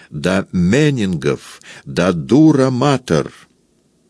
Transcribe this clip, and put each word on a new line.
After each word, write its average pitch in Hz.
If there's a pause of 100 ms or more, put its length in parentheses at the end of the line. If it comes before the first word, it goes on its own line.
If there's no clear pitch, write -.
(100)
до 170
менингов, 101 (220)
до 85
дура 131
матер, 123 (760)